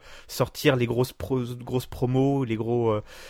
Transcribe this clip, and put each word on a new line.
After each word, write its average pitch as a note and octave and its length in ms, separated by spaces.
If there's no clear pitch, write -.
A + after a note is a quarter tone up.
sortir - 480
les A#2+ 100
grosses A#2+ 280
pro-, C3 280
grosses B2 220
promos, C3 580
les A2+ 120
gros, A#2 340
euh, G#2+ 120